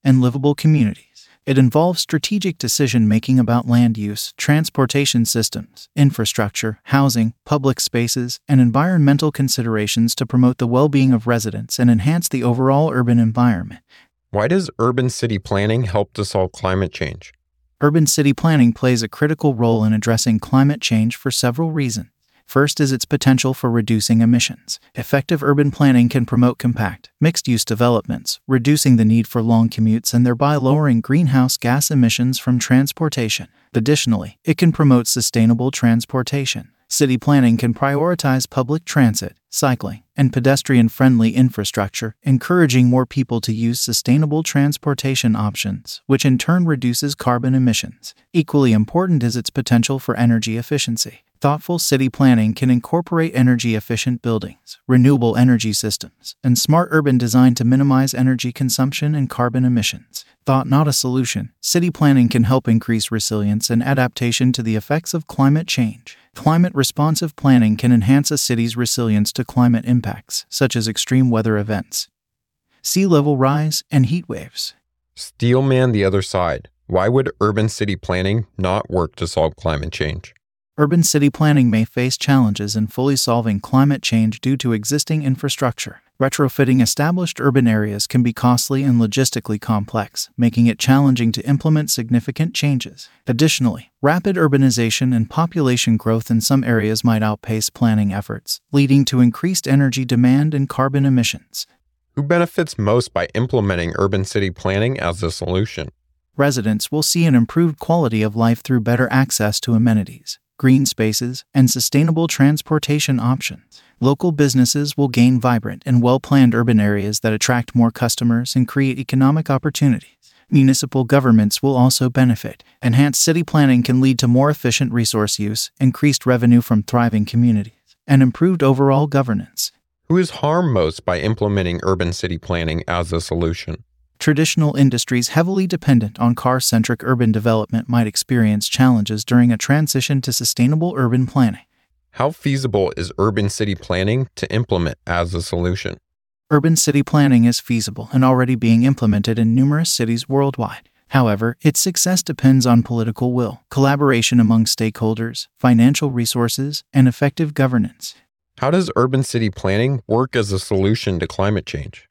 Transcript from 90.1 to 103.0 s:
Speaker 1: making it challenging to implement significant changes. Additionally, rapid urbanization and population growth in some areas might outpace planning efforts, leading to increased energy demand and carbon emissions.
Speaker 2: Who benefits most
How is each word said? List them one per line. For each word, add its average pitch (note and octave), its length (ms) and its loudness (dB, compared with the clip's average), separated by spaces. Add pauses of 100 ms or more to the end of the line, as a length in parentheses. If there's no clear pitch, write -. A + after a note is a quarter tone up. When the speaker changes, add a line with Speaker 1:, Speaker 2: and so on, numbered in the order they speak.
Speaker 1:
making A#2+ 300 2
it A2+ 120 0
challenging C3 540 2
to A#2 120 -8
implement D3+ 460 0
significant A#2+ 640 -2
changes. - 560 -4 (180)
Additionally, B2+ 640 0 (100)
rapid F3 360 0
urbanization B2+ 760 2
and A2+ 160 0
population C3 680 0
growth A2+ 340 -2
in A2+ 80 2
some C3+ 240 0
areas A2 400 0
might A2 200 2
outpace G#2+ 460 -4
planning G#2+ 440 0
efforts, - 480 -10 (100)
leading C#3 320 4
to B2+ 160 0
increased D3+ 480 0
energy C3 380 0
demand B2+ 480 2
and C#3 160 -2
carbon C#3 360 -2
emissions. - 640 -2 (480)
Speaker 2:
Who C#3+ 80 -4
benefits E3+ 560 -2
most A2 340 0